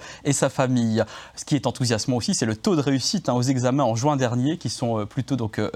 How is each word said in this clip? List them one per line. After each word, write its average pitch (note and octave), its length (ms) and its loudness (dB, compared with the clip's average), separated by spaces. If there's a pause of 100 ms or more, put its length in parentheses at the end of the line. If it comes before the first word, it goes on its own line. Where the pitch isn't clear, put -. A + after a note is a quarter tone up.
(240)
et C#3+ 80 0
sa C#3 160 2
famille. A#2 560 2 (320)
Ce - 80 -14
qui D3 140 0
est C3 100 0
enthousiasmant A#2+ 480 0
aussi, B2 180 0
c'est - 120 0
le A2 100 2
taux F#3 220 2
de D3 40 2
réussite, C3+ 460 0
hein, C3 60 2
aux B2 80 2
examens B2+ 420 2
en A2+ 120 2
juin C#3+ 200 2
dernier, B2+ 420 0
qui B2 120 -8
sont, A2+ 280 -2
euh, G#2 80 -2
plutôt C3 300 -4
donc, A2 240 -4
euh, G#2+ 160 0